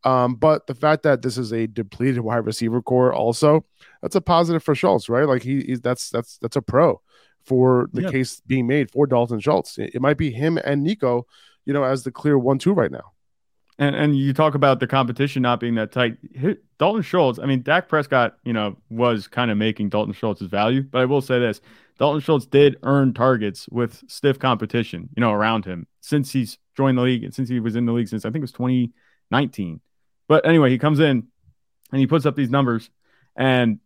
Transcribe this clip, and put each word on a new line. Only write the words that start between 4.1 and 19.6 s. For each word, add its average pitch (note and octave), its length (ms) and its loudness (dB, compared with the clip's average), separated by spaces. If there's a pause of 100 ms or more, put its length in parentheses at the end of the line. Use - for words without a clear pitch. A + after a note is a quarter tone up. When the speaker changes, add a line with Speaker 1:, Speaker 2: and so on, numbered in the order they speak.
Speaker 1:
a F#3 60 2
positive E3+ 420 2
for D3+ 100 0
Schultz, G2 340 0
right? B2+ 200 0
Like, B2+ 160 0
he, C3 180 -4
he's, B2 180 -6
that's, B2 300 -4
that's, - 300 -8
that's - 160 -8
a C3+ 60 -2
pro C#3 380 2 (440)
for B2+ 500 2
the C3 80 -4
Speaker 2:
Yeah. F#3 100 -4
Speaker 1:
case C3 340 -4
being B2+ 220 -2
made C#3 240 -2
for C#3+ 160 0
Dalton A#2+ 320 0
Schultz. G2+ 380 -2
It, - 160 -6
it C3 80 -6
might C#3 160 2
be D#3 140 -2
him D3+ 320 -2
and C#3+ 200 -2
Nico, C3 440 -2 (380)
you C#3+ 80 -4
know, C#3+ 100 0
as C3 200 -2
the C3 80 -8
clear D3 260 0
one C3+ 220 2
two F#3+ 140 2
right A#2 180 0
now. - 220 -16 (680)
Speaker 2:
And, C#3+ 160 0
and D3 220 2
you C3+ 160 0
talk D#3 200 2
about C3+ 260 2
the B2 80 -2
competition C3+ 560 -2
not B2 160 0
being A#2+ 160 -2
that A2 160 -4
tight. A#2+ 260 -2 (220)
Hi-, E3 180 -2 (200)
Dalton G3 260 0
Schultz, C#3 360 2
I - 60 -8
mean, C3+ 160 0
Dak E3 260 0
Prescott, C3+ 560 0
you B2 100 -4
know, G#2 240 -4 (120)
was A2+ 380 0
kinda A#2 280 -2
making G#2+ 340 -2